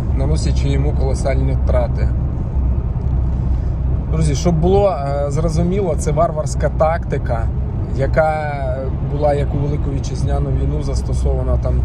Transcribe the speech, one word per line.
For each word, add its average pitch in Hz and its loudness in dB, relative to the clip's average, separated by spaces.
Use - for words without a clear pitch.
наносячи - 2
йому 139 2
колосальні 135 2
втрати. 123 0
Друзі, 156 2
щоб 170 2
було, 190 4
е, 143 -2
зрозуміло, 165 0
це - 0
варварська 156 0
тактика, 143 0
яка 156 0
була 143 2
як 143 0
у - 0
Велику 143 -2
Вітчизняну 139 -2
війну 143 0
застосована - 0
там - 0